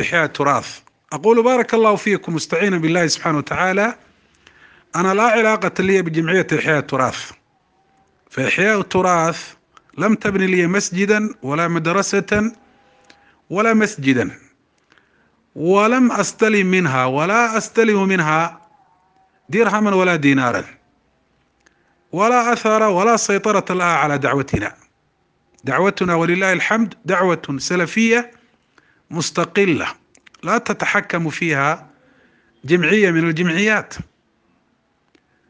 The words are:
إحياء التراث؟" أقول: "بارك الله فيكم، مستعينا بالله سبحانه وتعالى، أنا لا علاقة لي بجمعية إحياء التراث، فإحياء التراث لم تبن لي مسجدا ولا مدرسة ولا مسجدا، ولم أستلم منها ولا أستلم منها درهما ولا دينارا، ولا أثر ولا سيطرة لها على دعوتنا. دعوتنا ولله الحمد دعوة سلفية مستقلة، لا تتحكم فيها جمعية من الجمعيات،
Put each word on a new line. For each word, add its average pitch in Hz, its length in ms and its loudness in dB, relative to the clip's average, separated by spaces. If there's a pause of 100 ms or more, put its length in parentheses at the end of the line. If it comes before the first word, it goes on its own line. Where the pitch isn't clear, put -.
إحياء 165 240 0
التراث؟" 139 540 -2 (340)
أقول: 220 300 2
"بارك 247 300 2
الله 220 220 2
فيكم، 180 400 -2
مستعينا 175 420 -2
بالله 165 300 0
سبحانه 151 300 -2
وتعالى، 185 580 -2 (1000)
أنا 185 180 0
لا 208 100 0
علاقة 214 600 2
لي 190 180 2
بجمعية 165 460 0 (120)
إحياء 147 200 0
التراث، 131 520 -4 (960)
فإحياء 190 500 0
التراث 175 760 0 (440)
لم 208 180 2
تبن 196 260 -2
لي 185 260 2
مسجدا 202 600 0 (140)
ولا 151 240 -2
مدرسة 190 840 -2 (1000)
ولا 214 240 0
مسجدا، 135 580 0 (1200)
ولم 214 560 2
أستلم 208 560 0
منها 151 380 2
ولا 202 520 0
أستلم 208 500 0
منها 165 540 0 (880)
درهما 208 460 2
ولا 180 200 4
دينارا، 135 480 2 (1500)
ولا 233 420 2
أثر 220 300 0
ولا 208 340 2
سيطرة 196 560 0
لها 175 240 0
على 143 200 0
دعوتنا. 131 580 -2 (880)
دعوتنا 175 520 0
ولله 180 380 0
الحمد 214 400 -2 (120)
دعوة 175 520 0
سلفية 226 720 0 (800)
مستقلة، 170 760 -2 (560)
لا 196 140 0
تتحكم 196 720 -4
فيها 151 600 -2 (760)
جمعية 175 460 2
من 165 180 2
الجمعيات، 180 640 -2 (1600)